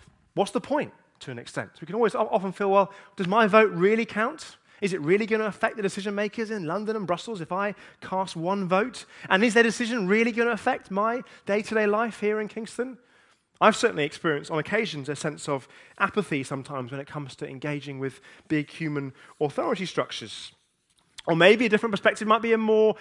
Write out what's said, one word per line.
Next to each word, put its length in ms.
what's 180
the 120
point?" 300
to 100
an 80
extent. 420
We 60
can 80
always 200
o-, 180
often 180
feel, 200
"Well, 200
does 120
my 180
vote 240
really 360
count? 500
Is 120
it 100
really 240
gonna 180
affect 320
the 60
decision 340
makers 340
in 140
London 320
and 100
Brussels 360
if 100
I 220
cast 340
one 320
vote? 380
And 160
is 100
their 80
decision 460
really 240
gonna 180
affect 400
my 320
day-to-day 420
life 320
here 220
in 80
Kingston?" 500
I've 160
certainly 280
experienced 460
on 80
occasions 500
a 80
sense 320
of 200
apathy 440
sometimes 480
when 100
it 60
comes 300
to 120
engaging 520
with 200
big 220
human 420
authority 480
structures. 640
Or 80
maybe 300
a 60
different 240
perspective 340
might 140
be 100
a 60
more 420